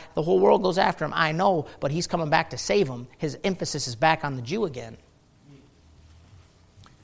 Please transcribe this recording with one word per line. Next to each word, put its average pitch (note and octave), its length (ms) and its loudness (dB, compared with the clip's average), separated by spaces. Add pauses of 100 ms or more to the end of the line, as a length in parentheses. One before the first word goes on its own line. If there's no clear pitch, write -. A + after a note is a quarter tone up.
(140)
the D#3+ 80 -2
whole F3+ 180 2
world G3 240 6
goes F#3 140 0
after F#3+ 280 2
him. - 100 -6
I D#3+ 160 2
know, F3 360 2 (120)
but C#3+ 120 -2
he's E3+ 160 -2
coming E3 220 -2
back D#3+ 200 2
to B2 80 -8
save G3 320 0
him. B2 180 -12 (100)
His D3 260 -6
emphasis F3+ 440 -4
is A#2+ 80 -6
back D#3+ 300 2
on C#3+ 100 -4
the B2 60 -8
Jew F#3 240 -4
again. A#2 320 -12 (2000)